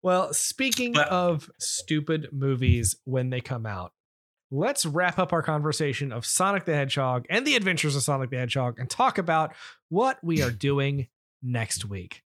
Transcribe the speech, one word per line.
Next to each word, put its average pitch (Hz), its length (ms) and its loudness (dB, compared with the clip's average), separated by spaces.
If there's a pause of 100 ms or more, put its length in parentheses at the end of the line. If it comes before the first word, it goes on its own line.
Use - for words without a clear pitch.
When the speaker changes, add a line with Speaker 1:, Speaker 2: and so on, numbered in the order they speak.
Speaker 1:
Well, 180 300 2
speaking 247 600 -2
Speaker 2:
But 233 160 2
Speaker 1:
of 175 500 0
stupid 156 720 -2
movies 127 720 2
when 127 240 0
they 127 140 -4
come 113 240 -6
out, 95 260 -8 (580)
let's 180 360 0
wrap 175 320 2
up 185 140 2
our 165 100 2
conversation 147 680 0
of 117 140 -6
Sonic 190 400 0
the 165 100 2
Hedgehog 131 540 0
and 226 180 0
the 294 80 4
Adventures 175 400 2
of 139 80 0
Sonic 135 280 0
the 131 80 -4
Hedgehog 123 420 -2
and 127 80 -6
talk 247 300 2
about 160 360 2 (360)
what 254 320 2
we 165 200 2
are 123 80 2
doing 139 580 0 (340)
next 120 420 -2
week. 98 480 -10